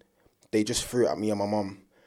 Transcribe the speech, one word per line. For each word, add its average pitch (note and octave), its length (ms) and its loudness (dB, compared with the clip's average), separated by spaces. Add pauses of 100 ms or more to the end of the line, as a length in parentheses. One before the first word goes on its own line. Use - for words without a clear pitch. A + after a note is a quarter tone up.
(520)
they G#2+ 120 4
just A#2 220 -4
threw A#2+ 220 2
it - 40 0
at D2+ 60 -4
me G#2+ 120 -2
and G#2 100 0
my G2+ 60 0
mum. G#2 360 -2 (260)